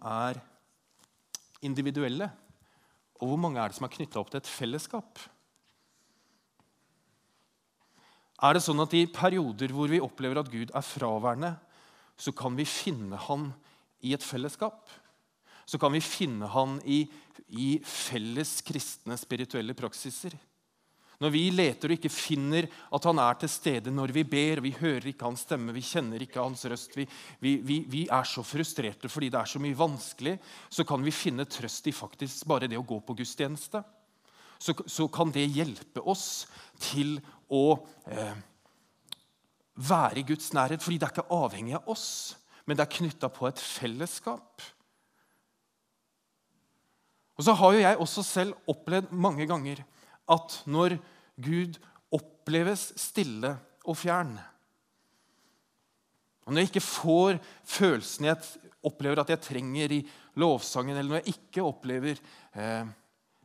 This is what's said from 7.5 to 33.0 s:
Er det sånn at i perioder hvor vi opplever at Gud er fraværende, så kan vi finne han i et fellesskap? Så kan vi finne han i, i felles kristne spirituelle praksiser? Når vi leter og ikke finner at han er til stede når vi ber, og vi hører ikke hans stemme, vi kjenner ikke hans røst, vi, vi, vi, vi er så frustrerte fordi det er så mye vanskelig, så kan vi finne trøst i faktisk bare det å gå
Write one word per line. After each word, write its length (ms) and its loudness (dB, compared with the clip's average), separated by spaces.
Er 80 10
det 120 4
sånn 180 2
at 100 0
i 160 6
perioder 640 0
hvor 160 0
vi 140 4
opplever 380 -2
at 120 -8
Gud 200 -6
er 120 -4
fraværende, 720 -2
så 160 -6
kan 240 -4
vi 80 0
finne 520 -4
han 200 -2
i 80 0
et 120 -2
fellesskap? 640 -6
Så 160 -4
kan 120 4
vi 100 2
finne 460 -2
han 360 2
i, 160 4
i 360 0
felles 800 -4
kristne 520 -8
spirituelle 600 -4
praksiser? 600 -8
Når 160 2
vi 160 4
leter 400 4
og 80 2
ikke 160 -4
finner 540 0
at 160 0
han 80 6
er 240 6
til 80 -2
stede 440 -2
når 200 0
vi 160 4
ber, 300 2
og 80 -2
vi 100 -2
hører 320 0
ikke 160 -6
hans 220 -4
stemme, 260 -2
vi 80 -6
kjenner 400 -2
ikke 220 -4
hans 260 -6
røst, 240 -8
vi, 140 -4
vi, 140 4
vi, 140 2
vi 160 -2
er 240 2
så 160 -6
frustrerte 640 -4
fordi 240 -4
det 80 2
er 80 -6
så 120 -6
mye 180 -2
vanskelig, 560 -2
så 160 0
kan 160 0
vi 140 0
finne 340 -2
trøst 400 -6
i 60 -2
faktisk 540 -10
bare 200 2
det 80 -4
å 80 -6
gå 160 -4